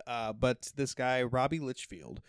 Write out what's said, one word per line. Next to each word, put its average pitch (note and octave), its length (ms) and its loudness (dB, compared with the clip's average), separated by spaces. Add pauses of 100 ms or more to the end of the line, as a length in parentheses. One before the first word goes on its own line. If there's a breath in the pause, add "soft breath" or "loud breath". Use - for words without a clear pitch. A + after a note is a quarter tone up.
uh, A2+ 280 -2
but B2 420 2
this C#3 160 0
guy, B2+ 300 2
Robbie B2+ 380 2
Litchfield, G2 680 -8